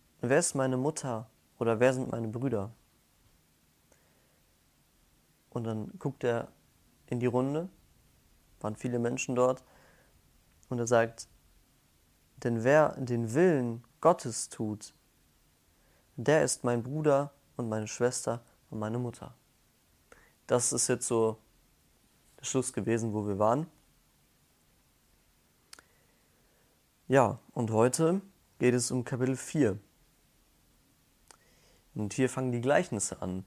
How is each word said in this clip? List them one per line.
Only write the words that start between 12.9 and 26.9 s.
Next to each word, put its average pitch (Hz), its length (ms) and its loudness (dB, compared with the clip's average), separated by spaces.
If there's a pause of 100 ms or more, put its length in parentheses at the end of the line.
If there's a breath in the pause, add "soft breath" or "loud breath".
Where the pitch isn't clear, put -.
den 117 360 -4
Willen 131 500 2 (160)
Gottes 156 500 0
tut, 107 440 -8 (1200 soft breath)
der 143 280 4
ist - 200 -2
mein 120 200 0
Bruder 147 480 0 (280)
und 120 80 -4
meine 107 200 -4
Schwester 120 540 -2 (280 soft breath)
und 113 100 -10
meine 110 180 -4
Mutter." 120 380 -10 (1120 soft breath)
Das 123 240 2
ist 123 160 -2
jetzt 120 200 0
so 113 300 2 (1040)
der - 60 -14
Schluss - 280 -2
gewesen, 113 400 0
wo 104 140 -2
wir 98 100 -2
waren. 113 300 4 (3500 soft breath)